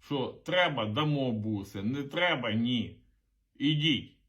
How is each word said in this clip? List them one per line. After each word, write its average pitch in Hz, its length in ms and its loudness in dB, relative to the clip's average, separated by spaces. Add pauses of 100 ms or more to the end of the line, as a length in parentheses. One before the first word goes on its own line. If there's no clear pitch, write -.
що 131 260 -2
треба — 156 600 0
дамо 135 460 2
буси, 104 500 -4
не 135 200 -2
треба — 139 500 0
ні. 117 480 0 (540)
Ідіть, 151 640 0 (100)